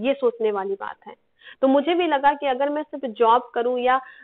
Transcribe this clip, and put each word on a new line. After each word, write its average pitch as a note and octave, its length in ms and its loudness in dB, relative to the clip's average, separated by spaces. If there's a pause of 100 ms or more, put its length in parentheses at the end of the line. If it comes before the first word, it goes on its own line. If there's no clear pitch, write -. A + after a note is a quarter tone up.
ये C4+ 80 2
सोचने A#3 380 -2
वाली G3 220 -4
बात - 320 -12
है। - 80 -20 (480)
तो C4+ 60 4
मुझे C#4+ 260 2
भी F4 120 0
लगा C#4+ 280 2
कि C#4+ 120 -8
अगर C4+ 220 0
मैं D4 140 -4
सिर्फ C#4+ 220 -12
जॉब A#3 500 2
करूं B3 240 -2
या B3+ 220 2 (240)